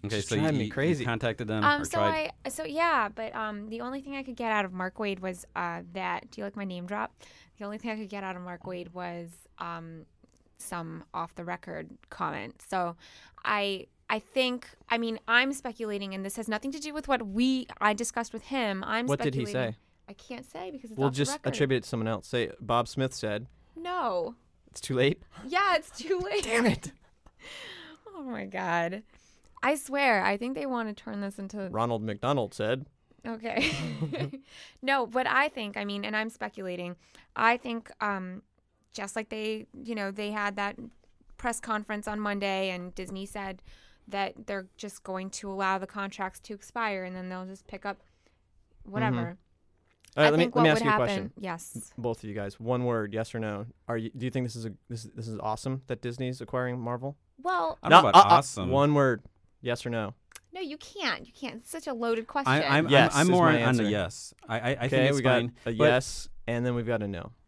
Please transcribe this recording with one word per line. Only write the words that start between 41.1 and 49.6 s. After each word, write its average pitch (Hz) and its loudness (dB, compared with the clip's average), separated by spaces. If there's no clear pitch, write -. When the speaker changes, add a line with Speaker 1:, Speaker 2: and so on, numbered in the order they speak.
Speaker 3:
press 233 -2
conference 214 -4
on 214 -4
Monday 196 0
and 180 -8
Disney 190 -8
said 196 -10
that 196 -4
they're 190 -6
just - -12
going 190 -6
to - -8
allow 190 0
the 190 -6
contracts 196 -8
to - -12
expire 202 -4
and 180 -10
then 185 -10
they'll 185 -8
just 190 -16
pick - -14
up 202 -6
whatever. 123 0
Speaker 2:
Mm-hmm. - -10